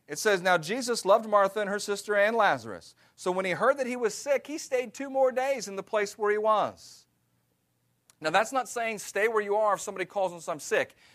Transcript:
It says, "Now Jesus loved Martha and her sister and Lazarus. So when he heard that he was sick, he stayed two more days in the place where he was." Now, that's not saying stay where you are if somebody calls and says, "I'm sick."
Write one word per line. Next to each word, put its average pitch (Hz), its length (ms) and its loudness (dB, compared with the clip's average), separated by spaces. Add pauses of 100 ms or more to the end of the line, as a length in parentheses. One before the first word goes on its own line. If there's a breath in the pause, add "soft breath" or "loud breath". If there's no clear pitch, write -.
It 151 120 -10
says, 202 220 2
"Now 180 160 4
Jesus 226 480 -4
loved 220 240 4
Martha 202 320 4
and 202 80 -2
her 202 100 -4
sister 202 380 -4
and 208 200 4
Lazarus. 120 580 0 (220 soft breath)
So - 140 -4
when 185 140 -2
he 185 80 -2
heard 226 260 2
that 254 80 -2
he 247 100 -4
was 240 180 -2
sick, 277 320 -2
he 294 100 -10
stayed 247 380 -6
two 277 160 -8
more 262 200 4
days 254 380 -2
in 196 80 -10
the 190 60 -6
place 208 340 -2
where 208 140 0
he 208 80 2
was." 208 640 -2 (1160)
Now, 156 100 -2
that's 208 220 2
not 254 160 -2
saying 226 300 -6
stay 208 300 0
where 214 140 2
you 202 140 0
are 214 180 4
if 175 60 -2
somebody 190 240 -8
calls 185 280 -2
and 170 80 -14
says, 160 80 -12
"I'm 160 120 -6
sick." - 360 -2 (180 soft breath)